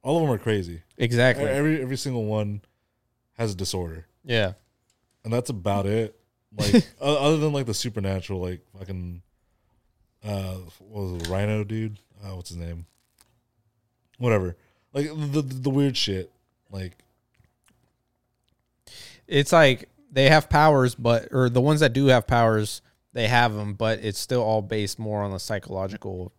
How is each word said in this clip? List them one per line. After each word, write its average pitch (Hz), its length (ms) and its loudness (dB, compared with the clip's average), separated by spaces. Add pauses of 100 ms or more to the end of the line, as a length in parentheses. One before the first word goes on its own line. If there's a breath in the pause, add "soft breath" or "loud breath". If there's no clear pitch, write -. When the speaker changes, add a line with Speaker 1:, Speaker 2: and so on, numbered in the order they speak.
Speaker 1:
all 147 160 -2
of 165 60 2
'em 147 80 0
are 110 60 0
crazy. 90 440 -4 (160)
Speaker 2:
Exactly. 120 480 2
Speaker 1:
E-, 143 40 -2
every, 147 320 0
every 127 160 -6
single 123 280 -6
one 104 360 -4 (720)
has 110 200 -4
a - 20 -8
disorder. 87 520 -8 (160)
Speaker 2:
Yeah. 110 300 0 (720)
Speaker 1:
And 110 100 -4
that's 123 160 -2
about 98 360 -2
it. 107 340 -2
Speaker 2:
<laughs> - 40 -20 (340)
Speaker 1:
Like, 107 300 4 (140)
o-, 143 160 2
other 147 200 4
than, 151 160 0
like, 135 140 -2
the 107 60 -4
supernatural, 98 680 -4
like, 90 200 -6 (180)
fucking, 90 420 -10 (1000)
uh, 98 320 -6 (240)
what 104 240 -12
was 90 180 -6
it, 82 60 -8
Rhino 104 360 -2
dude? 110 360 -6 (240)
Uh, 95 120 -12
what's 90 140 -14
his 85 80 -12
name? 85 300 -10 (1300)
Whatever. 104 380 0 (360)
Like, 143 180 -4
the, 151 320 -2
the, - 0 -
the 131 280 -4
weird 135 260 2
shit. 92 360 -4 (400)
Like, 92 260 -12 (2250 loud breath)
Speaker 2:
It's 143 240 2
like 147 380 6 (220)
they 135 180 6
have - 200 6
powers, 147 460 6
but, 117 360 0
or 127 180 2
the 123 120 2
ones 151 200 2
that 135 120 4
do 139 140 2
have 127 180 6
powers, 113 560 2 (320)
they 117 140 0
have 120 280 4
'em, 104 180 -6
but 110 300 -2
it's 107 140 -4
still 123 240 -2
all 110 200 0
based 104 360 -4
more 107 240 -6
on 101 100 -4
the 92 80 -8
psychological 95 1000 -8